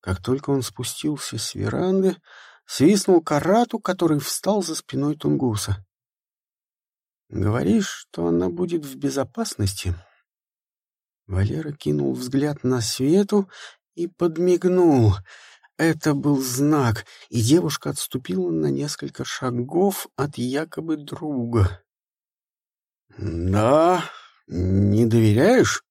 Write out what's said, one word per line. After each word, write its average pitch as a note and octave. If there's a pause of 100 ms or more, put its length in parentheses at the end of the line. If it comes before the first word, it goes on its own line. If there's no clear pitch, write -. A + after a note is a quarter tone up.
Как F#2
только C3+
он C3+
спустился -
с -
веранды, F3+ (480)
свистнул F3+
Карату, F3
который E3+
встал F#3+
за D#3+
спиной C#3+
Тунгуса. B2+ (1500)
«Говоришь, C#3+
что -
она F3
будет E3+
в C3+
безопасности?» C3 (1300)
Валера A#2+
кинул D3
взгляд C3+
на B2+
Свету F#3+ (460)
и E3+
подмигнул. F3 (640)
Это D#3
был C#3+
знак, C3 (220)
и A#2+
девушка D3
отступила F3
на D#3
несколько C#3+
шагов C3+ (100)
от C#3+
якобы D3+
друга. A#2+ (1400)
«Да? A#2 (420)
Не G2+
доверяешь?» A#2